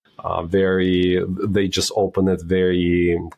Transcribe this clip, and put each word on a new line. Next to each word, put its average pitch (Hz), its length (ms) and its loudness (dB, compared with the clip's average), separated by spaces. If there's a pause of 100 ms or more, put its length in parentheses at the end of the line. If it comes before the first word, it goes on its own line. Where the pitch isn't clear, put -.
(180)
uh, 87 240 -6
very, 90 840 2 (240)
they 98 200 0
just 92 280 -4
opened 95 320 0
a 92 80 0
very 87 840 0 (200)